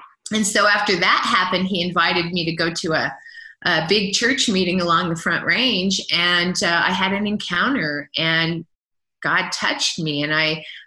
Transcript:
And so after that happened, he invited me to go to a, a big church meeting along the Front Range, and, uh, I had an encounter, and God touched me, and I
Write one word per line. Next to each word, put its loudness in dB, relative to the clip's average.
And 0
so 2
after 2
that 2
happened, 0
he -2
invited 0
me -2
to -2
go 0
to -2
a, -2
a 2
big 2
church 0
meeting 2
along 2
the -2
Front -2
Range, 0
and, 2
uh, 2
I 2
had 0
an -2
encounter, -2
and 0
God 0
touched -2
me, -2
and -2
I 0